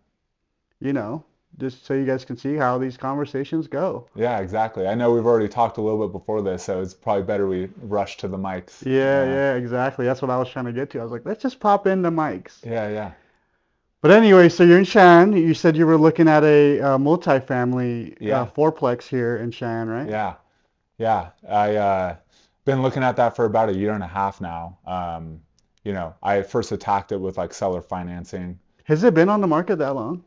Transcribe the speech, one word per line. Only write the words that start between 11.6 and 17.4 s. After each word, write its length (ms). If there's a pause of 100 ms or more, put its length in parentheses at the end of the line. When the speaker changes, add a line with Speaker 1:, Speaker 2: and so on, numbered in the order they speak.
Speaker 1:
pop 260
in 140
the 100
mics." 540
Speaker 2:
Yeah, 240
yeah. 220 (880)
Speaker 1:
But 120
anyway, 360
so 140
you're 160
in 60
Cheyenne. 480
You 220
said 220
you 80
were 140
looking 300
at 160
a, 360
uh, 180
multifamily, 1200